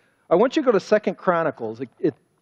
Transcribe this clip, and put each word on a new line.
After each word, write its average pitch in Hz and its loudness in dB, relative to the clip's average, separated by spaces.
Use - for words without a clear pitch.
I 160 4
want 233 2
you 311 0
to 247 -12
go 254 4
to 190 0
Second 208 -2
Chronicles. 143 -4
It, 131 -10
it, 165 -2